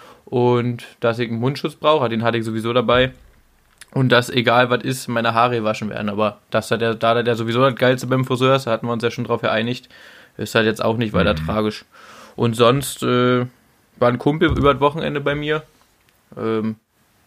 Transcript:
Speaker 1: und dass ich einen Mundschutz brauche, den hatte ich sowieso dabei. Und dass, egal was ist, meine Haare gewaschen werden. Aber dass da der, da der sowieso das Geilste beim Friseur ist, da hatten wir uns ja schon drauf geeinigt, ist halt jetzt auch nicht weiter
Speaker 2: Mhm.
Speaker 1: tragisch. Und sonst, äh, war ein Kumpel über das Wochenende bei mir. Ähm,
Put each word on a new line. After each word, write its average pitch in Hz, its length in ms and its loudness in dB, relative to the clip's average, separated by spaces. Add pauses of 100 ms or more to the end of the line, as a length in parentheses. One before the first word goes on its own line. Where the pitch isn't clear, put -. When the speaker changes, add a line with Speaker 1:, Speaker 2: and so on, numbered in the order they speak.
(260)
Speaker 1:
und 123 600 0 (140)
dass 117 180 0
ich 120 120 -2
einen 113 100 -4
Mundschutz 143 360 -4
brauche, 151 320 2
den 113 140 -2
hatte 117 160 0
ich 113 80 -2
sowieso 113 260 -4
dabei. 123 400 2 (840)
Und 131 160 2
dass, 120 200 4
egal 120 400 2
was 120 140 0
ist, 131 240 -6
meine 117 260 0
Haare 120 240 2
gewaschen 107 320 -4
werden. 110 200 -6
Aber 104 280 -2 (140)
dass 110 160 -2
da 120 100 0
der, 117 160 0
da 113 300 0
der 117 120 0
sowieso 117 320 -2
das 123 80 0
Geilste 127 320 0
beim 131 180 0
Friseur 131 300 2
ist, 135 120 -2
da 117 40 0
hatten 113 140 -2
wir 117 80 -2
uns 113 100 -4
ja 120 80 0
schon 123 140 -8
drauf 113 160 -2
geeinigt, 113 480 -4 (480)
ist - 180 -8
halt 110 120 4
jetzt 107 160 -2
auch 110 140 0
nicht 113 160 -4
weiter 104 200 2
Speaker 2:
Mhm. 78 140 -4
Speaker 1:
tragisch. 107 360 -2 (520)
Und 117 200 0
sonst, 123 460 2
äh, 123 440 2 (520)
war 120 120 2
ein 123 100 -2
Kumpel 160 380 0
über 139 160 4
das 127 80 -2
Wochenende 147 380 -2
bei 143 160 -2
mir. 151 280 -4 (760)
Ähm, 110 380 -2 (520)